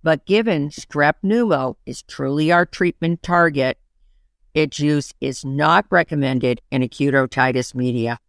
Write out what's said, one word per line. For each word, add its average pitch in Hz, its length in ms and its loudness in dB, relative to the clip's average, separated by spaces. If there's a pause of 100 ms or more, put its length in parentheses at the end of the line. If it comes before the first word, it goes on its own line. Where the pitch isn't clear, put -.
But 160 240 -2
given 190 420 0
strep 151 460 -2 (100)
pneumo 190 520 0 (100)
is - 160 -14
truly 147 480 -2
our 175 160 4
treatment 170 560 -2
target, 156 560 2 (760)
its 156 260 0
use 147 400 0
is 135 240 -6
not 151 460 2
recommended 131 800 0
in 131 140 0
acute 139 320 0
otitis 127 580 0
media 120 560 -2